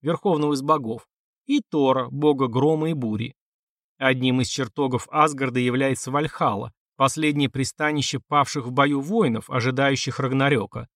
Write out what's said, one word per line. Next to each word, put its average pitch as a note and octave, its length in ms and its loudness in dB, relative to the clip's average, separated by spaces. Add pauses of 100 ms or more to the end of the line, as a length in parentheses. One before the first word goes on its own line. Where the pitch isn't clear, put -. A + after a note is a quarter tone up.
верховного D3+ 520 0
из C3+ 80 -4
богов, C3+ 460 -2 (380)
и C#4+ 140 2
Тора, C3 500 2
бога C#3 380 2
грома D#3 420 2
и - 20 -2
бури. A#2 420 -4 (640)
Одним C3 420 2
из A#2+ 80 0
чертогов B2+ 640 -2
Асгарда C3+ 500 0
является B2+ 500 0
Вальхалла, C#3 640 -2 (240)
последнее C#3+ 520 2
пристанище D3 760 -2
павших C#3+ 400 0
в B2 60 -8
бою C#3 280 2
воинов, C#3+ 480 0
ожидающих C3 680 0
Рагнарека C3+ 760 0